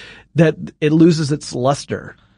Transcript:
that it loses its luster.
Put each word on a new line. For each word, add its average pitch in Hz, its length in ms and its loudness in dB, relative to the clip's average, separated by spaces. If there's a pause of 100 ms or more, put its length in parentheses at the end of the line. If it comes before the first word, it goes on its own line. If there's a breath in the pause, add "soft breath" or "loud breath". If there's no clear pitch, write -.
(360 loud breath)
that 156 180 4 (260)
it 151 120 0
loses 160 400 4
its - 200 -8
luster. 123 640 -4 (240)